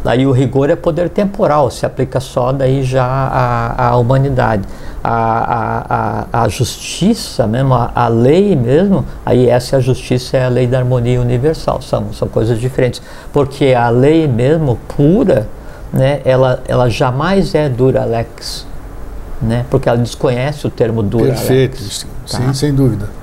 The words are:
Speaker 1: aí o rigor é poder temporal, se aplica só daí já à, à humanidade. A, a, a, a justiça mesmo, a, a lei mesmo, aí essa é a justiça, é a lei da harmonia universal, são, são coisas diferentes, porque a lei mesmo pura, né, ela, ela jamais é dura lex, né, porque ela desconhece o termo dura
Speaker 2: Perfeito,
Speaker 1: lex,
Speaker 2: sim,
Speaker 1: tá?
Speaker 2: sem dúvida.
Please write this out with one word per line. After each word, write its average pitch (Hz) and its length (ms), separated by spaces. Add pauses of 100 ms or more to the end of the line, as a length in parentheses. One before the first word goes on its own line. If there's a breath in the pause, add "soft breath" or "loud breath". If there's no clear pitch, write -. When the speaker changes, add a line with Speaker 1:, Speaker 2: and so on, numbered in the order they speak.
Speaker 1:
aí 123 240
o 135 40
rigor 135 380
é 165 60
poder 165 340
temporal, 151 640
se - 140
aplica 131 340
só 127 320
daí 135 320
já 127 220
à, 123 840
à 120 80
humanidade. 123 680 (400 loud breath)
A, 120 100
a, 113 720 (540)
a, 117 40
a 117 40
justiça - 960
mesmo, 127 300
a, 120 180
a 120 140
lei 147 480
mesmo, 143 500 (180 loud breath)
aí 120 240
essa 123 280
é - 20
a - 20
justiça, 127 560
é 127 100
a 127 40
lei 127 160
da 127 140
harmonia 123 420
universal, 123 580
são, 110 320
são 113 160
coisas 113 320
diferentes, 127 440 (280 loud breath)
porque 135 460
a 120 120
lei 147 380
mesmo 131 520 (160)
pura, 156 520 (460 loud breath)
né, 135 320
ela, 127 420
ela 123 220
jamais 143 640
é 151 160
dura 127 340
lex, - 600 (760)
né, 120 300
porque 131 180
ela 120 120
desconhece 127 680
o - 60
termo 113 320
dura 110 220
Speaker 2:
Perfeito, 131 580
Speaker 1:
lex, - 240 (180)
Speaker 2:
sim, - 180
Speaker 1:
tá? 131 120
Speaker 2:
sem 147 180
dúvida. 110 340 (160)